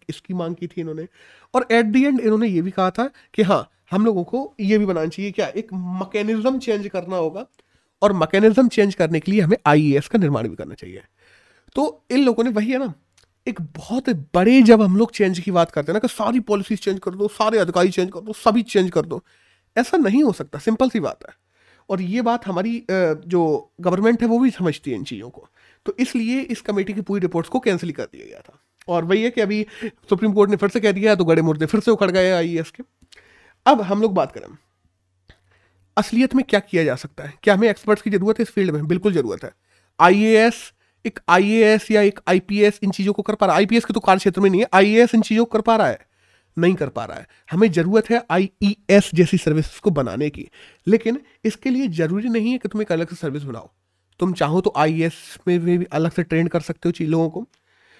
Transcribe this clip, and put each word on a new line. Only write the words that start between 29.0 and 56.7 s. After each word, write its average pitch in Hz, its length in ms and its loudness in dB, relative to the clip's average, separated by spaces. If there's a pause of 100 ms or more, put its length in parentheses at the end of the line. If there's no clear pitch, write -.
वही 190 180 0
है 233 80 0
कि 233 100 -4
अभी 214 260 -2 (180)
सुप्रीम 214 480 -2
कोर्ट 202 180 4
ने 208 60 0
फिर 202 120 0
से 226 120 -4
कह 208 120 2
दिया 196 180 0
है, 208 60 2
तो 180 80 0
गड़े 165 180 4
मुर्दे 156 240 0
फिर 214 140 0
से 233 100 0
उखड़ 202 200 2
गए 185 220 2
आईएएस 170 380 -2
के। - 120 -20 (840)
अब 262 140 6
हम 202 220 -2
लोग 214 120 0
बात 156 180 -2
करें, - 240 -20 (1400)
असलियत 247 360 0
में 262 140 2
क्या 202 120 2
किया 170 240 -2
जा 131 100 -2
सकता 143 300 -14
है, 147 180 -16
क्या 202 120 4
हमें 214 160 4
एक्सपर्ट्स 208 320 -2
की 220 80 -4
ज़रूरत 196 280 0
है 240 40 0
इस 214 60 -6
फील्ड 190 220 -2
में? 151 160 -4
बिल्कुल 185 260 0
ज़रूरत 120 320 -4
है। - 80 -16 (480)
आईएएस, 214 720 4 (340)
एक - 220 -10
आईएएस 208 640 4
या 208 120 4
एक 202 260 0
आईपीएस 202 540 0
इन 202 80 0
चीज़ों 196 220 -2
को 202 100 -6
कर 208 120 -4
पा 202 120 0
रहा 165 100 2
है, 185 40 4
आईपीएस 220 240 2
के 214 100 -4
तो 226 60 -2
कार्य 190 180 4
क्षेत्र 190 220 -2
में 196 100 4
नहीं 185 100 2
है, - 140 0
आईएएस 214 400 4
इन 226 60 4
चीज़ों 220 240 2
को 226 140 -2
कर - 20 -2
पा 226 160 2
रहा 190 100 2
है? 113 120 -2 (600)
नहीं 175 160 2
कर 143 140 -6
पा 113 160 -10
रहा 85 120 -14
है। - 100 -18 (240)
हमें 190 220 2
ज़रूरत 190 380 0
है 233 200 0
आईईएस 196 840 2
जैसी 170 240 4
सर्विसेज 151 420 -2
को 214 100 0
बनाने 135 400 -2
की, - 180 -14 (380)
लेकिन 226 340 2 (240)
इसके 220 260 -4
लिए 254 180 -2
ज़रूरी 175 400 -4
नहीं 226 240 -2
है 262 60 -4
कि 214 100 -8
तुम 214 140 -6
एक 208 100 -6
अलग 165 160 -4
से 175 80 -16
सर्विस 147 260 -8
बनाओ। 127 280 -14 (480)
तुम 185 140 -2
चाहो 170 280 -2
तो 202 160 -2
आईएएस 160 640 -2 (100)
में 175 120 0
भी 175 240 0
अलग 160 280 -4
से 175 100 -4
ट्रेन 165 240 -2
कर 165 140 -2
सकते - 280 -8